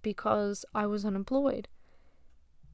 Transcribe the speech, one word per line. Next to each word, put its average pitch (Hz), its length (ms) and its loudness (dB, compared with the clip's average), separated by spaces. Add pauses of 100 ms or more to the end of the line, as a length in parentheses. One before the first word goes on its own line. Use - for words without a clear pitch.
because 208 600 0 (100)
I 208 120 0
was 208 180 0
unemployed. 214 640 0 (1040)